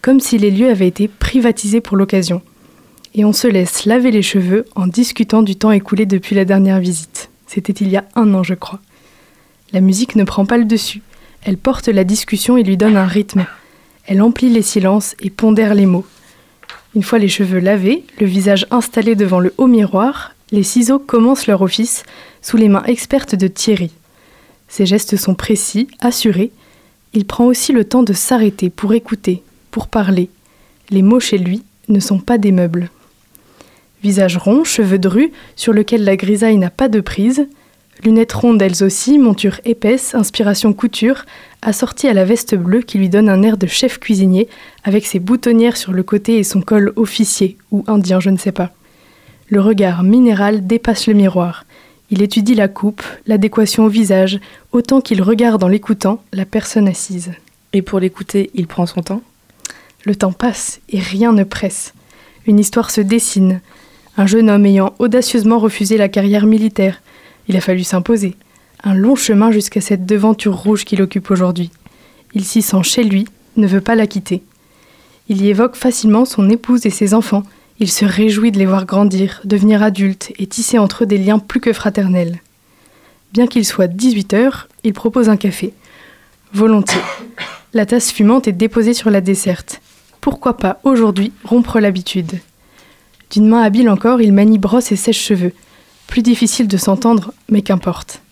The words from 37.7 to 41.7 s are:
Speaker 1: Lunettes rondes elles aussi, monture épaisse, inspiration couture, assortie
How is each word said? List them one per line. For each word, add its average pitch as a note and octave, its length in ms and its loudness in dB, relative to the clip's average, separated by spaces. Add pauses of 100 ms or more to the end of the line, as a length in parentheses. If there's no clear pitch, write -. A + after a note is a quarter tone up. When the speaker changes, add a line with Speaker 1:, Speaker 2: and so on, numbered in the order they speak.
Speaker 1:
Lunettes A3+ 280 2
rondes A3+ 300 2
elles F#3+ 220 0
aussi, B3 340 2
monture G#3 460 2
épaisse, A#3 500 -2
inspiration G#3 580 0
couture, A#3 540 -2 (360)
assortie - 440 -4